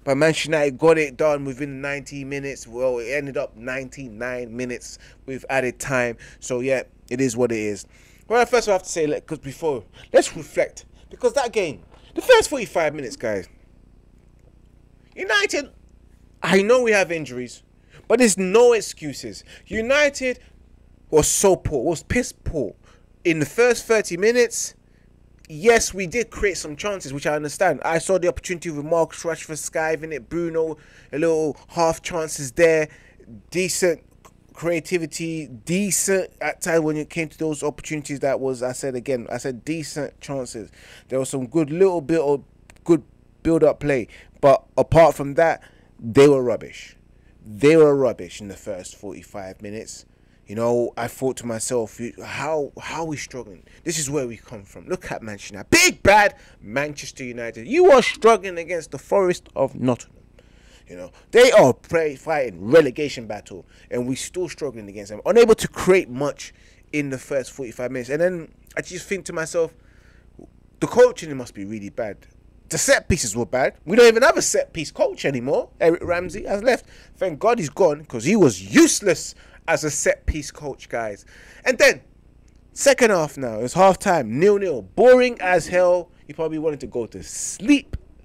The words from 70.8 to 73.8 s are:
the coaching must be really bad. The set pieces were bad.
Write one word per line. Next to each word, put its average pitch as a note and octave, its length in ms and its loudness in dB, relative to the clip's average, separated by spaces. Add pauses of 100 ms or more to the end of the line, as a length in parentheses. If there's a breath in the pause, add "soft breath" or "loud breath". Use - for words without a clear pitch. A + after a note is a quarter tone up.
the D#3+ 60 0
coaching A3+ 500 4
must B2 160 -12
be G2+ 100 -12
really G2+ 260 -10
bad. G#2+ 280 -8 (520)
The D#3+ 80 -6
set B3+ 300 2
pieces - 260 -2
were A#2+ 120 -4
bad. C#3+ 300 -2 (100)